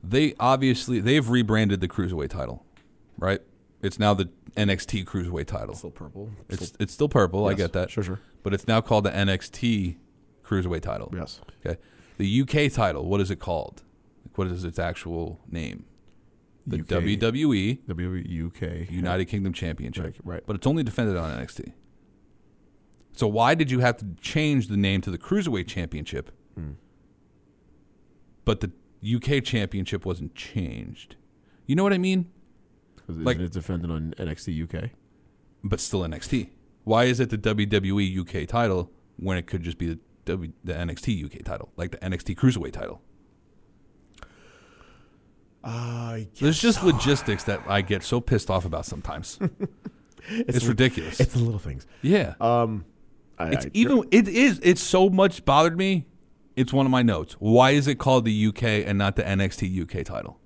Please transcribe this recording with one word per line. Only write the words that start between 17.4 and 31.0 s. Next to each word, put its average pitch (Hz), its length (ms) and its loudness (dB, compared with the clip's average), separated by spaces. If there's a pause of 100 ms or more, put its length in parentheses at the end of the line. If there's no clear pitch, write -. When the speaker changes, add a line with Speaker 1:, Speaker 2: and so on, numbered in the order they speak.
Speaker 1:
E. 104 220 2 (120)
Speaker 2:
W 87 220 -6
W 90 160 -6
E 82 40 -10
U 82 220 -6
K. 85 400 -8
Speaker 1:
United 90 360 -2
Kingdom 95 260 -4
Championship. 80 520 -8
Speaker 2:
Right, 85 200 -10
right. 87 220 -10
Speaker 1:
But 104 100 -4
it's - 100 -2
only 156 180 2
defended 107 320 -2
on 80 160 -4
N 62 80 -8
X - 160 -12
T. - 180 -14 (1400)
So 113 160 -2
why 113 260 4
did 156 160 0
you 127 100 2
have 123 180 4
to 107 80 -10 (140)
change 147 480 0
the 101 80 -2
name 98 260 2
to 101 80 -6
the 85 80 -6
Cruiserweight 147 500 -2
Championship? 76 600 -8 (260)
Speaker 2:
Hmm. 76 160 -10 (1700)
Speaker 1:
But 107 160 0
the 95 100 -4 (300)
U 113 200 0
K 139 200 2
championship 98 640 -4
wasn't 90 300 -6
changed. - 840 -10 (500)